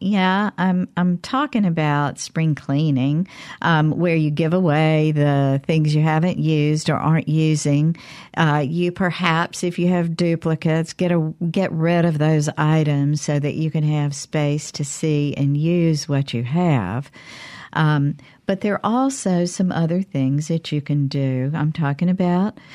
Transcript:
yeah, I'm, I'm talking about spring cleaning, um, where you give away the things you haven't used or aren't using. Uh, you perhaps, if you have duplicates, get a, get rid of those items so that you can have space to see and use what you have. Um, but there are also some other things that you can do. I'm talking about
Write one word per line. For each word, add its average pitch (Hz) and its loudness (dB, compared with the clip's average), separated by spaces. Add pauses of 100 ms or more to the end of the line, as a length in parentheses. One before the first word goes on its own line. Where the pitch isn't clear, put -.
yeah, 190 0
I'm, 180 0 (100)
I'm 180 2
talking 262 -2
about 147 0
spring 160 -2
cleaning, 143 0 (360)
um, 156 2
where 170 0
you 156 2
give 160 0
away 156 2
the 139 2
things 151 2
you 156 4
haven't 160 2
used 151 0
or 135 0
aren't 156 0
using. 156 2 (380)
Uh, 151 2
you 175 -2
perhaps, 170 -2
if 175 -4
you 175 2
have 170 0
duplicates, 165 0
get 180 0
a, 156 0 (160)
get 185 -2
rid 165 2
of 156 0
those 151 2
items 151 2
so 147 -2
that 143 -2
you 156 -2
can 156 0
have 147 0
space 147 -4
to 143 -6
see 147 -2
and 143 0
use 165 0
what 139 -2
you 117 -2
have. 135 0 (640)
Um, 151 0 (300)
but 190 -4
there 208 -2
are - -4
also 220 0
some 180 -2
other 170 0
things 139 -2
that 165 -4
you 151 -2
can 143 0
do. 135 -2
I'm 156 -2
talking 151 -2
about 180 0 (160)